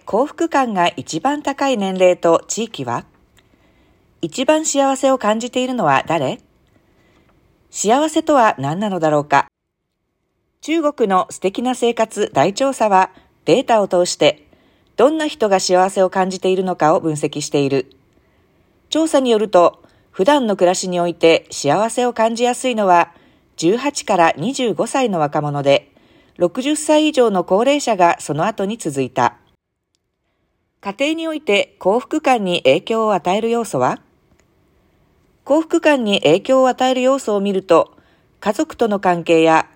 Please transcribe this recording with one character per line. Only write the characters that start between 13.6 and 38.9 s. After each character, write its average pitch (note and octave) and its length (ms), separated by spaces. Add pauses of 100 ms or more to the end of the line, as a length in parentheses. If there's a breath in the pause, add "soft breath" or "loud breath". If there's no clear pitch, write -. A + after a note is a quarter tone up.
ー - 20
タ A3 160
を F#3 60
通 F3+ 180
し - 100
て、 - 320 (480 soft breath)
ど B3 140
ん D#4+ 80
な D4+ 100
人 A3 220
が F#3+ 100
幸 F#3 300
せ G3 140
を F#3 60
感 F#3+ 200
じ F#3 100
て F#3+ 100
い F#3 60
る F#3+ 80
の F#3 120
か D#3+ 200
を - 60
分 D#3+ 120
析 D3+ 280
し - 80
て D3 100
い C#3 100
る。 C3+ 200 (1000)
調 D#4+ 180
査 D4+ 120
に C4 120
よ G#3+ 80
る G#3+ 100
と、 - 320 (300 soft breath)
普 - 120
段 C#4 220
の G#3 100
暮 F#3 120
ら F#3 80
し F#3+ 120
に F3+ 120
お F3 80
い E3+ 80
て E3 340
幸 F3+ 400
せ B3 160
を A#3+ 80
感 A#3 220
じ A#3 80
や B3 100
す B3+ 160
い A#3+ 60
の G#3+ 100
は、 F3 260 (460 soft breath)
十 F3 180
八 C#4 300
か G3+ 100
ら E3+ 220
二 G3+ 160
十 A#3+ 200
五 E3+ 140
歳 C4 220
の F3+ 100
若 D3+ 220
者 C#3+ 220
で、 C#3 280 (460 soft breath)
六 F3 240
十 D4 140
歳 D4+ 340
以 - 20
上 A#3+ 180
の F#3 140
高 F#3+ 200
齢 C#4 180
者 A3+ 160
が E3+ 220
そ - 140
の D#3 120
後 G#3 200
に A3 120
続 C3+ 240
い B2 80
た。 - 280 (1400)
家 G3+ 180
庭 D4 160
に D#4+ 140
お D#4 60
い D4+ 80
て G3+ 380
幸 G3+ 200
福 D4+ 220
感 A#3+ 240
に F3 180
影 C#3+ 180
響 A3+ 260
を G#3 60
与 F3+ 240
え A3 40
る A3+ 80
要 A#3 160
素 D3+ 140
は？ C#3+ 200 (1400)
幸 D4+ 180
福 E4 200
感 C#4 240
に G3+ 160
影 D#3+ 180
響 C4 240
を B3+ 60
与 B3+ 200
え C4 60
る B3+ 60
要 C4+ 180
素 A3 160
を G3 60
見 G3+ 100
る F#3+ 120
と、 - 280 (480 soft breath)
家 G#3 140
族 - 220
と A#3 120
の G#3 120